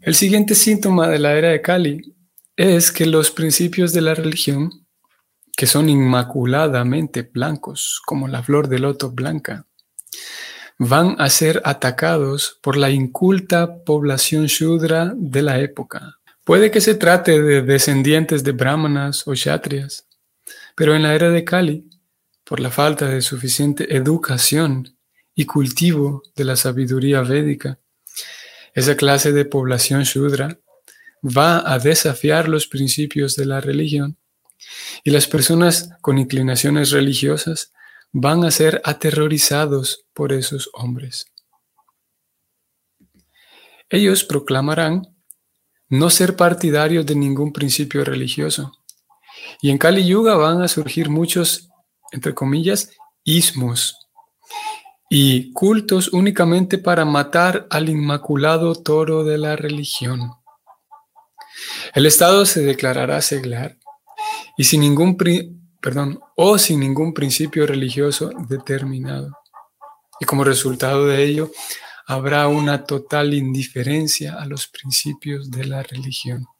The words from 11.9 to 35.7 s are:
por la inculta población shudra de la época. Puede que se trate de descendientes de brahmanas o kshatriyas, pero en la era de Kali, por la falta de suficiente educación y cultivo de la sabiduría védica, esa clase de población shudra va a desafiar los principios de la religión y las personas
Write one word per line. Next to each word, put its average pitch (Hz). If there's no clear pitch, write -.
por 139
la 143
inculta 170
población 147
shudra 165
de 143
la 135
época. -
Puede 208
que 214
se 214
trate 180
de 143
descendientes 139
de 139
brahmanas 143
o 143
kshatriyas, 139
pero 151
en 156
la 151
era 170
de 170
Kali, 170
por 143
la 127
falta 147
de 131
suficiente 143
educación 135
y 147
cultivo 143
de 139
la 131
sabiduría 131
védica, 143
esa 135
clase 139
de 143
población 135
shudra 139
va 156
a 135
desafiar 156
los 151
principios 139
de 139
la 135
religión 143
y 143
las 143
personas 165